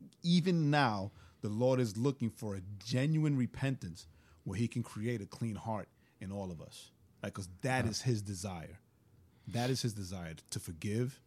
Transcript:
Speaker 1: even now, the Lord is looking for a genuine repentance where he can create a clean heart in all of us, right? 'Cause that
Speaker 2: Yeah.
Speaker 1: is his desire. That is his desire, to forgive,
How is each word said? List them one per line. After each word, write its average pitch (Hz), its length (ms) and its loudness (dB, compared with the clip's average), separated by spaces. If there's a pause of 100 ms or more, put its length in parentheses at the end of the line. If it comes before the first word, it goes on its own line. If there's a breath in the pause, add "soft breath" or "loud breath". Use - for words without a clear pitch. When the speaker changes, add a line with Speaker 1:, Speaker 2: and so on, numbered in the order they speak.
(240)
Speaker 1:
even 170 480 6
now, 110 400 4 (300 soft breath)
the 110 80 -2
Lord 127 300 4
is 110 180 0
looking 120 340 2
for 104 240 -6
a 95 60 -8 (220)
genuine 143 540 2
repentance 123 680 -2 (380 soft breath)
where 95 120 -6
he 117 100 2
can 120 140 -4
create 110 400 -4
a 98 40 -10
clean 110 300 -6
heart 107 320 -6 (320)
in 95 120 -10
all 98 200 -6
of 80 100 -10
us, - 300 -18 (300)
right? 104 120 -6
'Cause 92 160 -10 (120)
that 127 240 2
Speaker 2:
Yeah. 113 60 0
Speaker 1:
is 101 100 -4
his 117 200 2
desire. 92 580 -8 (720)
That 120 200 0
is 131 140 0
his 113 100 0
desire, 90 420 -8 (160)
to - 80 -6
forgive, 104 680 -4